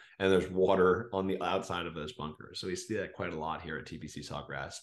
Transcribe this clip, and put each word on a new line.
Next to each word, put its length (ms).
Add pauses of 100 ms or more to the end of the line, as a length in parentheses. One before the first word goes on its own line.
(180)
and 140
there's 180
water 600
on 140
the 160
outside 420
of 100
those 200
bunkers. 440
So 100
we 80
see 200
that 160
quite 220
a 40
lot 220
here 160
at 80
T 140
P 100
C 120
Sawgrass, 640